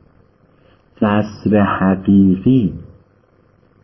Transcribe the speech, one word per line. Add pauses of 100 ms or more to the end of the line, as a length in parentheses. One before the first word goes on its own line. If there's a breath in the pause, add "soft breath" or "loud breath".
(1000 soft breath)
قصر (140)
حقیقی (1120)